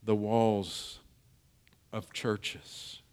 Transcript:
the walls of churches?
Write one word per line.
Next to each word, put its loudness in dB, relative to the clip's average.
the 4
walls 2
of -8
churches? -4